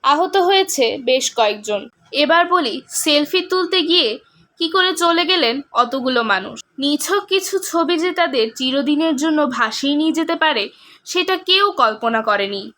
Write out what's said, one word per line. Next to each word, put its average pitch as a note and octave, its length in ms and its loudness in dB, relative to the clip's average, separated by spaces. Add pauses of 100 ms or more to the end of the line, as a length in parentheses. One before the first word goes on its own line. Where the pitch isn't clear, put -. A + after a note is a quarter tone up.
আহত D4+ 340 2
হয়েছে F#4+ 480 2 (220)
বেশ B3+ 180 2 (100)
কয়েকজন। A3 460 0 (420)
এবার E4 200 4 (100)
বলি, C#4+ 220 0 (260)
সেলফি D4 480 2
তুলতে F#4 320 0
গিয়ে D#4+ 280 2 (500)
কি E4 100 -2
করে F#4 220 2 (120)
চলে E4+ 220 2
গেলেন D4 300 0 (180)
অতগুলো B3 500 0
মানুষ? G3+ 340 -2 (220)
নিছক D4 500 -2
কিছু F#4+ 260 -2 (140)
ছবি E4 280 0
যে F4 160 -2
তাদের D#4 320 0 (100)
চিরদিনের C#4+ 600 0
জন্য D4+ 240 0 (160)
ভাসিয়ে A#3+ 440 -2
নিয়ে D#4 200 0
যেতে E4 240 -2
পারে, C4+ 200 0 (480)
সেটা F#4 240 0 (120)
কেউ F#4+ 180 4 (160)
কল্পনা A3+ 400 0
করেনি। G3+ 420 -2 (140)